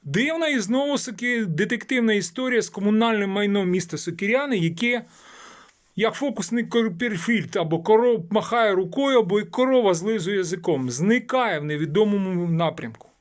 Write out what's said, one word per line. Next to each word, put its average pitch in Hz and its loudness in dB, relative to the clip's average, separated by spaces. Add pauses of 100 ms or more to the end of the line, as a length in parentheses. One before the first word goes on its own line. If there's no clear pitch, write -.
Дивна 294 0
і 277 0
знову 262 0
ж - -4
таки 240 -2
детективна 220 0
історія 240 -2
з - -4
комунальним 214 0
майном 202 0
міста 175 -2
Сокиряни, 220 -2
яке, 208 0 (920)
як 220 0
фокусний 233 -4
Копперфільд, 214 -2
або 165 0
коров-, 214 2
махає 220 2
рукою, 240 2
або 208 2
і 208 -6
корова 247 4
злизує 196 -2
язиком, 175 -2
зникає 220 0
в 147 -6
невідомому 175 0
напрямку. 160 -2 (120)